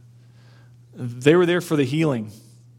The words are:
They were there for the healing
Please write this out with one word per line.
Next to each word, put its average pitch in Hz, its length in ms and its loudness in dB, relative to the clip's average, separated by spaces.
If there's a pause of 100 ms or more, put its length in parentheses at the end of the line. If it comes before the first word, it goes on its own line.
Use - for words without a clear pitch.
(920)
They 127 420 2
were 180 120 4
there 175 120 0
for 165 160 -4
the 143 80 2
healing 127 480 -2 (480)